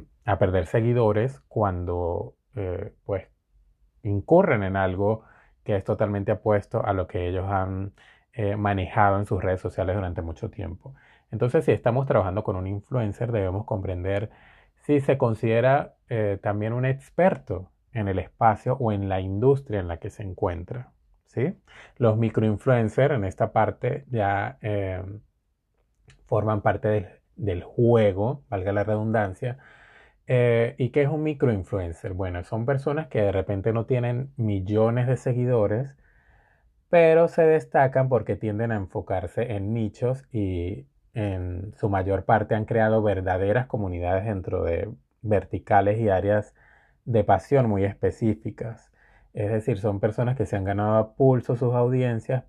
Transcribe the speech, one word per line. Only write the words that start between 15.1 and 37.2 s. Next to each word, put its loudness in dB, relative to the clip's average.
considera, 2
eh, -2
también -2
un -2
experto -2
en -2
el 0
espacio 0
o 0
en -2
la -2
industria 0
en -6
la -6
que -12
se -14
encuentra, -6
¿sí? -4
Los 4
microinfluencers 2
en -2
esta -2
parte -2
ya, -2
eh, -4
forman 0
parte 0
del, 0
del -4
juego, 2
valga -2
la 0
redundancia. -2
Eh, 2
¿y 0
qué 2
es 2
un -2
microinfluencer? -2
Bueno, -6
son -6
personas -2
que -2
de 2
repente -2
no -2
tienen -2
millones 0
de 2
seguidores, 0
pero 6